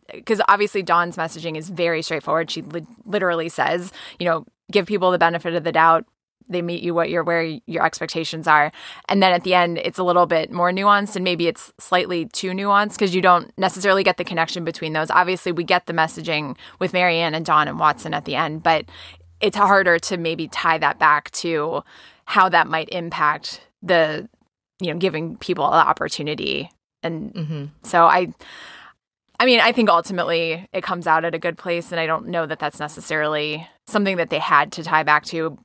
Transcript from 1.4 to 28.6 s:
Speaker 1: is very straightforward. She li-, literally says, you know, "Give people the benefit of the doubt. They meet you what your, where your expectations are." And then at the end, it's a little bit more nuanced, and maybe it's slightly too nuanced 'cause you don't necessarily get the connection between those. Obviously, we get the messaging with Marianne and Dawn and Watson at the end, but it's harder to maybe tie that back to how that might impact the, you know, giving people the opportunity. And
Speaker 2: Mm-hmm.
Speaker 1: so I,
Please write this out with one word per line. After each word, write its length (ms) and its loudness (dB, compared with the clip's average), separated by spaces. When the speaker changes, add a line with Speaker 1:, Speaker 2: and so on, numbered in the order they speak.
Speaker 1:
is 120 -10
very 320 -2
straightforward. 480 -4
She 120 -8
li-, 260 -10
literally 440 -2
says, 420 -2
you 60 -4
know, 200 -2
"Give 140 2
people 260 0
the 80 2
benefit 340 0
of 120 -2
the 80 -2
doubt. 320 4
They 140 -4
meet 200 -6
you 100 -2
what 160 0
your, 140 -2
where 200 0
your 200 -2
expectations 640 -6
are." 240 6
And 160 2
then 80 6
at 120 2
the 100 2
end, 240 4
it's 220 -6
a 40 0
little 220 4
bit 260 0
more 200 0
nuanced, 440 2
and 80 -4
maybe 240 0
it's 320 -4
slightly 460 0
too 260 -6
nuanced 460 0
'cause 180 0
you 60 2
don't 360 4
necessarily 460 2
get 140 2
the 80 -6
connection 400 -4
between 260 -6
those. 200 -2
Obviously, 420 0
we 100 -4
get 220 0
the 80 -8
messaging 640 -4
with 120 -2
Marianne 440 0
and 100 -6
Dawn 240 2
and 100 -8
Watson 340 0
at 120 -6
the 100 -6
end, 280 -4
but 220 2
it's 180 -2
harder 400 4
to 200 -4
maybe 320 -6
tie 280 0
that 220 0
back 320 4
to 520 -4
how 240 4
that 180 6
might 220 -4
impact 720 -4
the, 460 2
you 140 -4
know, 60 -6
giving 380 -2
people 320 -2
the 80 4
opportunity. 920 0
And 320 -8
Speaker 2:
Mm-hmm. 320 -8
Speaker 1:
so 240 4
I, 280 2